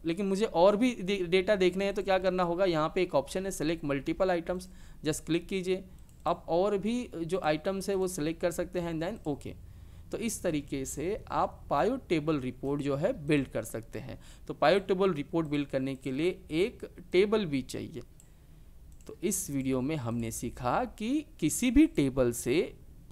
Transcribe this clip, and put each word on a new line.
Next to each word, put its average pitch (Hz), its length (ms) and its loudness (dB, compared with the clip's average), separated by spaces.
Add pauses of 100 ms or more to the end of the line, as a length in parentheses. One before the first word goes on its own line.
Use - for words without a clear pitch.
लेकिन 170 220 -2
मुझे 196 180 2
और 214 320 6
भी 240 180 4
दे-, 190 320 -2
डेटा 190 300 4
देखने 185 280 4
हैं 196 100 0
तो 202 80 -2
क्या 190 160 4
करना 185 240 2
होगा, 170 220 2
यहाँ 160 300 2
पे 185 80 2
एक 175 120 0
ऑप्शन 185 320 0
है 190 60 -4
select 156 320 -2
multiple 160 580 0
items, 180 200 -4 (420)
just 151 160 0
क्लिक 175 280 -2
कीजिए। 190 360 -2 (420)
आप 175 220 0
और 190 300 4
भी 226 380 -2
जो 170 240 -2
आइटम्स 180 480 0
है 196 60 2
वो 185 140 0
सिलेक्ट 160 320 -4
कर 175 100 2
सकते 175 300 -4
हैं 170 140 -2
and 156 100 -2
then 208 220 -6
ओके। - 440 -6 (420)
तो - 60 -2
इस 226 240 -4
तरीके 147 420 -2
से 165 440 -4
आप 175 400 -2
pivot 196 400 2
टेबल 156 320 0
रिपोर्ट 135 420 -4
जो 139 140 0
है 160 300 -2
बिल्ड 147 220 2
कर 117 140 -4
सकते 110 360 -8
हैं। 113 220 -10 (280)
तो 151 60 -4
pivot 185 340 4
टेबल 190 240 4
रिपोर्ट 156 360 -2
बिल्ड 143 200 0
करने 135 260 -2
के 131 180 -6
लिए 160 280 0 (100)
एक 180 380 -2 (240)
टेबल 208 340 6
भी 139 160 0
चाहिए। 110 400 -8 (1040)
तो - 160 -12
इस - 280 -2
वीडियो 131 300 0
में 147 160 -2
हमने 117 340 -4
सीखा 127 540 -2
कि 254 420 -4 (140)
किसी 202 300 0
भी 285 160 10
टेबल 131 460 4
से 131 420 0 (380)